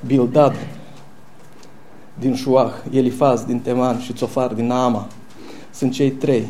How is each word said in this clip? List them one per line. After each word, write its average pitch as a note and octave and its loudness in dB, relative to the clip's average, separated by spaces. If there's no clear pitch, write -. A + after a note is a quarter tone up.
Bildad C3 4
din B2 2
Șuah, B2+ 4
Elifaz B2+ 4
din B2 -2
Teman B2 0
și - -8
Țofar B2 -2
din A2+ -2
Naama B2 2
sunt B2+ 0
cei C3+ 4
trei C3 2